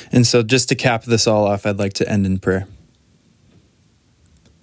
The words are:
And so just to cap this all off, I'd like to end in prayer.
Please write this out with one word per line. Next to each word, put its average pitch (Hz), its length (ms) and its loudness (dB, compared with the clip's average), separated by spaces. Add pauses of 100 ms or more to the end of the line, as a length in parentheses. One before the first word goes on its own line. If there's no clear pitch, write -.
(100)
And 120 160 4
so 120 160 4
just 120 260 0
to - 60 0
cap 120 300 -2
this 117 200 0
all 107 220 2
off, 101 180 -2
I'd 101 140 -4
like 98 140 -4
to - 140 -4
end 101 200 0
in 95 100 -2
prayer. 95 300 -4 (2000)